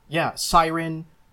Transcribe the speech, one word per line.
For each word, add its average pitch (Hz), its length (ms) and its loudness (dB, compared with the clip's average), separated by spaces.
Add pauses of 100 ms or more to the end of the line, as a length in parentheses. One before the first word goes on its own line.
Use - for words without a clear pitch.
yeah, 143 280 -2
Siren. 165 720 0 (280)